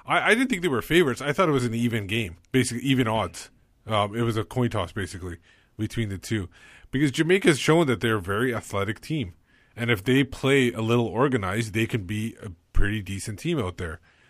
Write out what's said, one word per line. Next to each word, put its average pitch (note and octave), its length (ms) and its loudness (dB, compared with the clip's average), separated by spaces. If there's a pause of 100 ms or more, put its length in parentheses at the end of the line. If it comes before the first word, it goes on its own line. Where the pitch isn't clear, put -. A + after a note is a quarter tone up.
I, D#3 240 2
I G#3+ 40 6
didn't B3+ 140 2
think F#3+ 140 -2
they F3 60 2
were B2 120 0
favourites. D3+ 400 2
I C#3+ 140 -2
thought F3+ 160 2
it - 20 4
was B2 140 2
an A2+ 80 -2
even A#2 320 0
game, G2+ 320 -4 (140)
basically B2 320 0
even C3 220 2
odds. G#2+ 440 -2 (360)
Um, G#2 300 0
it A#2+ 60 0
was A2+ 160 -2
a G#2 60 -2
coin A#2+ 260 -2
toss, G2 220 -4
basically, F2+ 440 -8 (400)
between G#2+ 320 -4
the G2 80 -8
two. F#2+ 320 -6 (420)
Because C#3 200 2
Jamaica's D#3+ 480 2
shown D#3+ 300 4
that A2 120 0
they're A2+ 160 2
a G#2 60 -2
very A2 320 -2
athletic G#2 480 -4
team. C3 320 -6 (420)
And A#2 140 -2
if G#2 120 0
they C3 220 4
play C3 480 2
a A2 80 -6
little A#2 260 2
organized, A2 680 -2
they A2+ 120 0
can G#2+ 180 -4
be G#2+ 380 -6
a G#2 80 -12 (220)
pretty G#2 300 4
decent G2 360 -10
team E3 200 -2
out F#2 180 -4
there. E2 240 -10 (280)